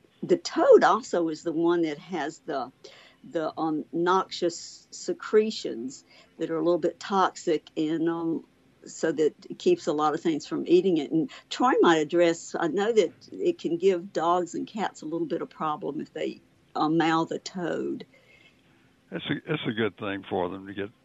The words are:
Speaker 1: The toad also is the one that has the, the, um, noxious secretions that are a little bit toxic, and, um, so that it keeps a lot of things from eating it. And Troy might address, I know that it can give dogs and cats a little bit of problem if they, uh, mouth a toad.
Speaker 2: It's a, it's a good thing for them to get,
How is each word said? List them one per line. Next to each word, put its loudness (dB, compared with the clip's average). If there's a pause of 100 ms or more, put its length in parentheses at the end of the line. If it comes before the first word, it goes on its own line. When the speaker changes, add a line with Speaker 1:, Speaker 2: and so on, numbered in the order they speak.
(240)
Speaker 1:
The 2
toad 6
also 2
is -8
the -4
one 2
that -2
has -8
the, -6 (580)
the, -4
um, -2
noxious -2
secretions -2 (320)
that -4
are -2
a -2
little 2
bit -2
toxic, -2
and, -2
um, -4 (400)
so -4
that 0 (160)
it -12
keeps 2
a -2
lot 0
of -6
things -2
from -4
eating 4
it. -2
And 0 (200)
Troy 2
might 6
address, 2
I 0
know 0
that 4 (220)
it -2
can -4
give 0
dogs 0
and -6
cats -6
a -14
little -4
bit -4
of -8
problem -6
if -12
they, -8 (340)
uh, 0
mouth 2
a -6
toad. -6 (1040)
Speaker 2:
It's -10
a, -4
it's -6
a -4
good -2
thing -8
for -2
them -12
to -14
get, -8 (160)